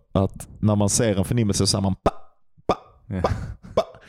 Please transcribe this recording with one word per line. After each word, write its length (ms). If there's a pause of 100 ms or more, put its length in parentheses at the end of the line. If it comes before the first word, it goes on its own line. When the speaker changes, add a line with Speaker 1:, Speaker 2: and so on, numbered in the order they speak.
(240)
Speaker 1:
att 240 (100)
när 180
man 120
ser 280
en 80
förnimmelse 340
så 80
säger 160
man 120
pa, 160 (560)
pa, 100 (300)
Speaker 2:
Ja. 160
Speaker 1:
pa, 80 (440)
pa. 80 (260)